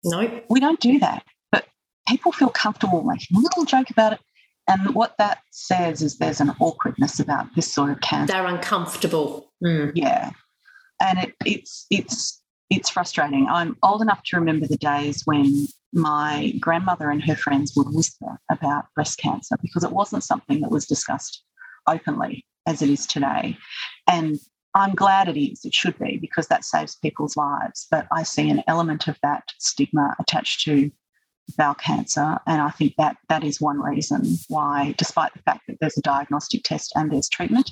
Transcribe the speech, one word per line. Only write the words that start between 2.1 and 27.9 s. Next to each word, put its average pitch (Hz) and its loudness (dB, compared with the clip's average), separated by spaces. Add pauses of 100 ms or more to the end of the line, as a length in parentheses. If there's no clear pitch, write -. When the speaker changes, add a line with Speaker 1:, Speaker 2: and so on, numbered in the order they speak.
Speaker 2:
feel - 4
comfortable 185 0
making 143 0
a - 8
little 330 4
joke 262 2
about 220 4
it. - -8 (480)
And 196 4
what 214 2
that 208 2 (120)
says 175 0
is 147 -2
there's 160 0
an - 2
awkwardness - 0
about 139 -2
this - 0
sort 143 0
of 143 -4
cancer. 147 0
Speaker 1:
They're 185 0
uncomfortable. 170 -2 (120)
Mm. 160 0
Speaker 2:
Yeah. - 0 (680)
And 185 2
it, - -4 (120)
it's, - -6
it's, - -4 (280)
it's - 0
frustrating. 147 0
I'm 165 -2
old 208 4
enough 220 2
to 185 0
remember 160 2
the 147 0
days 143 -2
when 143 4 (260)
my 151 0
grandmother 170 0
and 147 0
her 156 2
friends 143 0
would 143 2
whisper - -4 (100)
about 147 0 (100)
breast - -2
cancer - -4
because - -2
it - -4
wasn't 196 -2
something - -2
that 147 -2
was 151 -2
discussed - -6 (440)
openly - -4 (200)
as 156 -2
it 143 4
is 143 0
today. - -2 (520)
And 160 2 (340)
I'm 196 2
glad 196 4
it 147 -4
is. - -4
It - -8
should - -2
be, - -6
because - -6
that - 0
saves 156 -4
people's 151 -6
lives. - -4